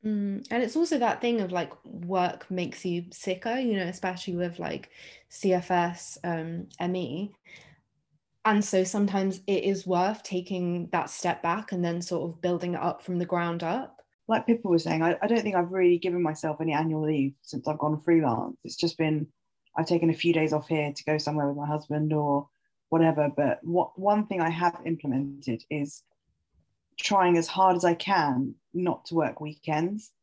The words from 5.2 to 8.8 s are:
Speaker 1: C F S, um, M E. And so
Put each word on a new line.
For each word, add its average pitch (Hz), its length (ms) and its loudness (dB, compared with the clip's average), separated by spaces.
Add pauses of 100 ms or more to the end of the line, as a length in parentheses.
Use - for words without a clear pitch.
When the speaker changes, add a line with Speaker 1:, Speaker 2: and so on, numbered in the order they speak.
Speaker 1:
C - 240 0
F 180 180 0
S, 175 520 -2
um, 165 440 -6 (120)
M 180 160 -2
E. 180 360 -6 (1120)
And 214 180 6
so 190 200 2